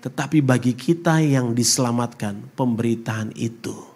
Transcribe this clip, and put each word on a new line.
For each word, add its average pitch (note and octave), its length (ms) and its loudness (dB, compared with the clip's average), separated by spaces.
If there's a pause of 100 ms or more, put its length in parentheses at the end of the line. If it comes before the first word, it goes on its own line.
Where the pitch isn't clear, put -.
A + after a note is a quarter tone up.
Tetapi C#3+ 400 0
bagi B2+ 320 4
kita E3 480 2
yang C3 320 2
diselamatkan, A#2+ 1040 -2
pemberitaan A2+ 800 -2
itu. A#2 400 -6 (200)